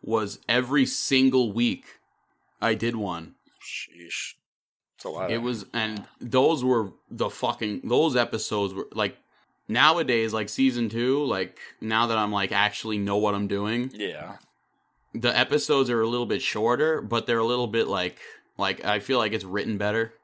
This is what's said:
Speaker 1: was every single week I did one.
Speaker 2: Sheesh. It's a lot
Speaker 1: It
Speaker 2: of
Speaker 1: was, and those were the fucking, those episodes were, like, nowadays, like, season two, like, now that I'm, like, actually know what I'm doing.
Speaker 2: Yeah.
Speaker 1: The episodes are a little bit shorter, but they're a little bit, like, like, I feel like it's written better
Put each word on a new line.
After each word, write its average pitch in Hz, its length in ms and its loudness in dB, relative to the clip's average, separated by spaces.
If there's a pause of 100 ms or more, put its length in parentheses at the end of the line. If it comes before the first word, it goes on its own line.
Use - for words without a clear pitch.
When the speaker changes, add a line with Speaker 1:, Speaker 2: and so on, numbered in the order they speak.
Speaker 1:
was 107 360 -2 (120)
every 127 340 2
single 131 680 2
week 110 320 0 (760)
I 113 140 2
did 117 200 -2
one. 87 420 -6 (280)
Speaker 2:
Sheesh. - 720 -12 (600)
It's - 100 -20
a 98 40 -4
lot 87 220 -4
Speaker 1:
It 107 60 0
Speaker 2:
of 117 80 -4
Speaker 1:
was, 117 280 -4
and 110 320 -4 (160)
those 131 440 4
were 117 280 2 (180)
the 107 200 -2
fucking, 107 540 -4
those 131 320 2
episodes 104 580 0
were, 95 180 -6
like, 104 240 -2 (520)
nowadays, 127 640 4
like, 110 160 -2
season 120 400 2
two, 127 360 0
like, 95 340 -2 (220)
now 110 280 0
that 113 100 2
I'm, 104 140 0
like, 98 200 0
actually 104 460 0
know 101 180 0
what 104 180 2
I'm 101 140 -2
doing. 107 460 -2
Speaker 2:
Yeah. 87 420 -8 (760)
Speaker 1:
The 120 220 0
episodes 139 540 2
are 117 100 2
a 113 80 2
little 120 180 -2
bit 101 160 -2
shorter, 123 580 2
but 113 260 -2
they're 117 120 2
a 113 80 2
little 123 220 0
bit, 113 200 2
like, 92 300 -2 (380)
like, 98 280 -2
I 104 160 0
feel 127 180 0
like 110 140 0
it's 101 120 -4
written 101 340 -4
better 107 460 -2